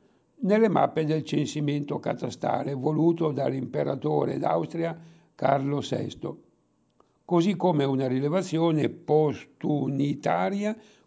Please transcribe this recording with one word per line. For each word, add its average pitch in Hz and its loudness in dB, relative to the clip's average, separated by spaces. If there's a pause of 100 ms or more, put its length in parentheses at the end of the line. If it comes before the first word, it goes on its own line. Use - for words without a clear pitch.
(420)
nelle 214 4
mappe 143 2
del 156 0
censimento 147 -2
catastale - -4
voluto 156 2
dall'imperatore 139 -2
d'Austria 165 -2 (380)
Carlo 139 2
sesto, - -6 (840)
così 175 2
come 165 2
una 135 0
rilevazione 156 0
postunitaria 156 0 (300)